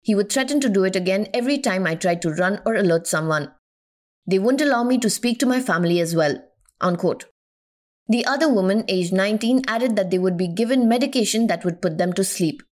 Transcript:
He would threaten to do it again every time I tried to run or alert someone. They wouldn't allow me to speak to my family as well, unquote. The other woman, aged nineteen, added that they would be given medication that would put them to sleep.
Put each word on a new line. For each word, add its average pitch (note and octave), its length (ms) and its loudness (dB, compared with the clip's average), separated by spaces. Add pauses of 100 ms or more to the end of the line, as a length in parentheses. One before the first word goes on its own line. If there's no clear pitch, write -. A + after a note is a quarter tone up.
He G#3+ 140 0
would G3+ 160 -2
threaten C4+ 300 0
to C4+ 80 2
do F#3+ 140 2
it F#3+ 120 0
again F#3+ 380 -2
every B3+ 260 0
time F#3+ 260 -2
I D#3+ 100 0
tried F3 280 0
to E3 80 0
run F3+ 340 0
or A3+ 100 0
alert E3+ 320 2
someone. D#3 440 -2 (720)
They F#3+ 140 2
wouldn't B3+ 220 2
allow B3+ 220 2
me B3 160 2
to A3+ 100 0
speak A#3+ 300 -2
to C4+ 60 2
my B3+ 140 2
family E3+ 400 0
as E3+ 160 -2
well, D3+ 280 0 (360)
unquote. F3+ 460 -2 (800)
The A#3 180 0
other C#4 260 2
woman, G3 360 2
aged F#3 260 -2
nineteen, A3 540 0
added A3+ 280 -2
that F3+ 160 0
they F#3 80 2
would F3+ 180 0
be F3+ 100 -2
given A3+ 420 0
medication A#3 580 0
that F3 160 -2
would E3+ 180 -4
put D#3+ 160 -2
them F3+ 160 0
to G3 100 0
sleep. - 380 -4 (120)